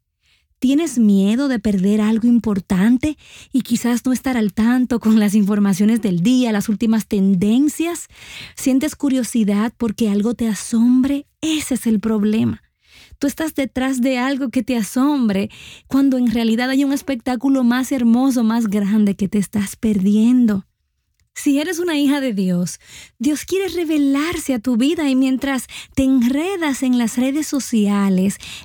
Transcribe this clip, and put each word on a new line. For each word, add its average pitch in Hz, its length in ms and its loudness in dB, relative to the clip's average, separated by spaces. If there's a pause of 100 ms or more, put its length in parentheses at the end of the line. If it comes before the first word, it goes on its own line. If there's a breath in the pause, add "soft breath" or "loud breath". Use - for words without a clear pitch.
(640)
¿Tienes 285 340 0
miedo 214 500 2
de 247 100 -2
perder 202 420 0
algo 220 260 0
importante 226 920 0 (340 loud breath)
y 262 80 0
quizás 240 460 -2
no 254 80 0
estar 254 240 -2
al 214 160 -2
tanto 240 440 0
con 220 220 4
las 208 140 0
informaciones 208 640 2
del 180 220 -2
día, 247 300 2
las 208 180 -2
últimas 220 360 0
tendencias? 220 1000 0 (480 loud breath)
¿Sientes 269 420 0
curiosidad 226 800 0
porque 226 320 -2
algo 208 240 0
te 233 160 -4
asombre? 254 800 0 (160)
Ese 302 320 -2
es 226 120 -4
el 220 140 2
problema. 220 640 0 (560 soft breath)
Tú 285 80 -2
estás 311 280 -4
detrás 262 460 -2
de 262 160 0
algo 269 320 -2
que 240 140 -2
te 247 160 -2
asombre, 226 720 0 (360 loud breath)
cuando 269 300 2
en 247 140 2
realidad 233 400 0
hay 269 120 2
un 277 120 0
espectáculo 262 680 -2
más 247 300 0
hermoso, 247 500 2
más 226 260 0
grande 202 480 0
que 196 120 -2
te - 80 -4
estás 202 400 -4
perdiendo. 214 880 2 (720)
Si 277 220 0
eres 330 220 -4
una 339 180 -2
hija 285 220 2
de 262 120 -2
Dios, 180 460 -2 (400 loud breath)
Dios 277 260 -2
quiere 381 240 -4
revelarse 302 840 -2
a 226 60 -4
tu 247 160 -2
vida 294 340 0
y 262 60 0
mientras 262 500 -2 (300 loud breath)
te 269 80 2
enredas 277 800 0
en 254 120 2
las 240 220 -2
redes 277 300 -2
sociales, 202 920 0 (260 loud breath)